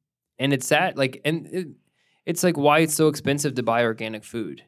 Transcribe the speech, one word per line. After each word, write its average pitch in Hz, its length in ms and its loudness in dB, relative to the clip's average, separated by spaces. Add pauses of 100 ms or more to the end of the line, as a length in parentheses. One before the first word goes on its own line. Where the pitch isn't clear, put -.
(380)
and 139 140 0
it's 135 140 -2
sad, 151 320 0
like, 131 260 -2
and 156 220 -2
it, 175 220 -6 (580)
it's, 175 160 -4
like, 165 160 2
why 147 220 6
it's 156 140 2
so 156 140 4
expensive 143 460 -2
to 123 80 -2
buy 117 220 2
organic 110 400 -4
food. 98 440 -10